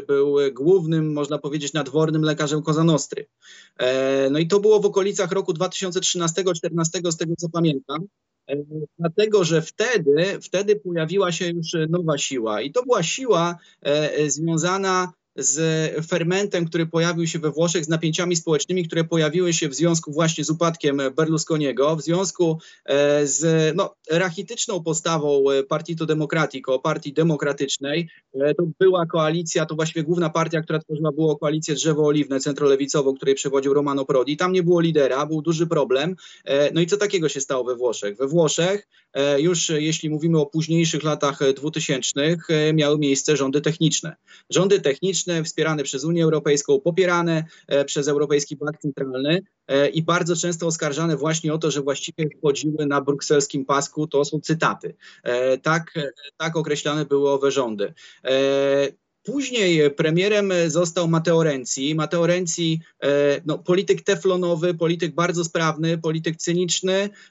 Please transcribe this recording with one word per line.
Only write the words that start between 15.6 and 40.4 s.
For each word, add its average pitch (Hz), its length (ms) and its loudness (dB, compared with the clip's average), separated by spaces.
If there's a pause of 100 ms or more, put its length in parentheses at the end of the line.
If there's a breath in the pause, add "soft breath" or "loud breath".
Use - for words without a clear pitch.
fermentem, 185 580 0
który 165 200 -2
pojawił 165 420 0
się 165 120 -4
we 151 120 -2
Włoszech, 165 340 0
z 147 40 -6
napięciami 165 460 0
społecznymi, 165 520 -2
które 165 160 0
pojawiły 165 500 0
się 160 160 -2
w 135 60 -10
związku 165 360 0
właśnie 160 320 0
z 143 60 -4
upadkiem 160 520 0 (140)
Berlusconiego, 151 800 0
w 156 60 -6
związku, 170 560 0 (280 loud breath)
e, 147 420 2
z, 156 480 2
no, 190 200 -2 (140)
rachityczną 180 760 -2
postawą, 147 680 2
e, 135 120 2
Partito 160 420 -4
Democratico, 147 720 -2
Partii 156 340 -4
Demokratycznej. 147 960 -2 (240 loud breath)
E, 143 220 0
to 175 80 0 (160)
była 185 260 4
koalicja, 160 600 0
to 160 100 -8
właściwie 160 280 -2
główna 170 260 0
partia, 160 320 0
która 156 180 -2
tworzyła 156 320 -4
było 151 260 0
koalicję 156 380 -2
Drzewo 151 300 0
Oliwne, 147 340 0
centrolewicową, 139 760 0
której 135 200 0
przewodził 139 380 0
Romano 139 320 0
Prodi. 135 320 0
Tam 185 160 0
nie 185 100 2
było 170 180 4
lidera, 147 440 2
był 156 160 -4
duży 165 260 0
problem. 151 480 0 (300 loud breath)
E, 139 280 2
no 160 80 2
i 175 60 2
co 202 100 0
takiego 202 320 0
się 139 120 -8
stało 131 220 -4
we 123 120 -4
Włoszech? 107 420 -4
We 135 100 -2
Włoszech, 170 600 0 (260 soft breath)
e, 139 280 2
już 165 280 0
jeśli 156 400 -2
mówimy 156 300 2
o 143 60 2